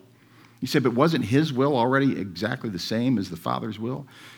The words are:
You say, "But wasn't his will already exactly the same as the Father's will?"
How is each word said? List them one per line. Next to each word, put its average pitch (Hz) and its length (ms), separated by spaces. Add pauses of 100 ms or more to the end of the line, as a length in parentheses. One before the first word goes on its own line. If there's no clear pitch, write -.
(600)
You - 60
say, 147 140
"But 120 140
wasn't 135 320
his 143 260
will 135 240
already 127 420
exactly 101 500
the 87 120
same 120 360
as 92 140
the 85 60
Father's 104 420
will?" 135 300 (300)